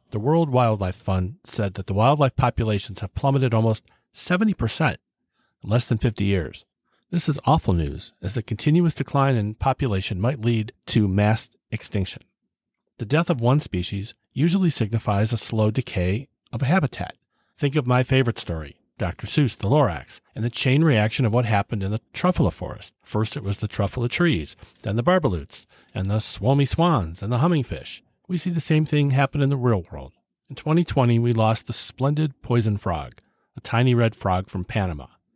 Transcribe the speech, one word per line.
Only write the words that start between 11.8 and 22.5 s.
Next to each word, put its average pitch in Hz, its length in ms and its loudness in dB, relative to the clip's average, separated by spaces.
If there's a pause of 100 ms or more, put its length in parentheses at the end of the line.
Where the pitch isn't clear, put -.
The 117 60 -8
death 151 260 0
of 139 100 -2
one 127 200 4
species 101 540 -6 (180)
usually 175 380 2
signifies 107 640 0
a 117 40 0
slow 110 340 0
decay 104 580 -2 (240)
of 120 100 -6
a 131 40 0
habitat. 160 500 -2 (400)
Think 143 200 -2
of 135 100 0
my 123 160 4
favorite 127 360 2
story, 78 380 -8 (220)
Doctor 92 280 -4
Seuss, 143 300 0
the 101 120 -4
Lorax, 110 520 0 (140)
and 110 100 -4
the 120 60 -2
chain 135 320 2
reaction 120 420 4
of 107 80 2
what 123 140 2
happened 101 360 0
in 98 100 -2
the 110 80 -2 (120)
Truffula 175 400 2